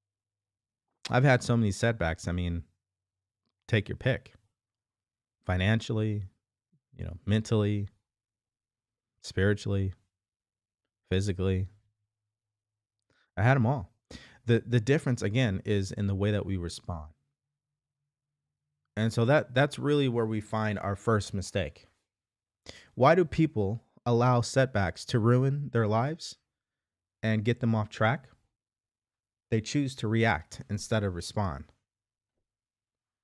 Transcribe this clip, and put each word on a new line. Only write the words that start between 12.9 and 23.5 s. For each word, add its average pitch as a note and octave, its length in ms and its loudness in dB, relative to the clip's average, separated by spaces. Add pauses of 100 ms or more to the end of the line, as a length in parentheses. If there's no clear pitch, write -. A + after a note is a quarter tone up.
I F#2 60 0
had B2+ 140 4
'em A#2+ 100 2
all. B2 260 -2 (540)
The, A#2 200 4
the A#2+ 140 2
difference, C3 420 0
again, G#2 420 0
is G2+ 280 -2
in G2+ 140 -2
the G2 80 0
way G2+ 180 0
that G2+ 140 -2
we G2 100 -4
respond. E2 560 -8 (1800)
And A2 160 0
so A#2 120 2
that, C3 300 2
that's C#3 240 0
really C#3+ 300 2
where A#2 180 0
we A2 140 -2
find G#2+ 380 -2
our G2 160 -4
first G#2 380 0
mistake. F#2 540 -6 (1080)
Why C3 200 4
do F3+ 100 4
people A2+ 580 -2 (220)